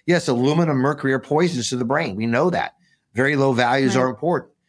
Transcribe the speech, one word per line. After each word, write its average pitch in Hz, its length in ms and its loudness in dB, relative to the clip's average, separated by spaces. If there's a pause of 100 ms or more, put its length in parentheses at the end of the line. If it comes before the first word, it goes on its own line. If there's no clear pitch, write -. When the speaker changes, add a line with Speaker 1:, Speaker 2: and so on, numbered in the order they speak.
Speaker 1:
yes, 170 200 0
aluminum, 147 520 2
mercury 139 340 -2
are 131 80 -2
poisons 156 480 -2
to 131 80 -4
the 120 80 -4
brain. 131 320 -2
We 110 100 -4
know 131 240 0
that. - 240 -4 (400)
Very 139 220 0
low 135 160 2
values 123 420 2
Speaker 2:
Right. 127 80 2
Speaker 1:
are 127 80 0
important. 156 420 -4 (160)